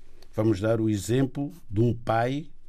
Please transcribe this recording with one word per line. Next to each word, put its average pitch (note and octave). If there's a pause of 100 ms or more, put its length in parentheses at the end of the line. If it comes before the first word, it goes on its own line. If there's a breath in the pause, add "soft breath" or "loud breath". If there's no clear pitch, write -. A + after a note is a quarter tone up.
(340 soft breath)
Vamos A2
dar A2
o A2
exemplo C3 (180)
de G2
um A#2+
pai A#2+ (180)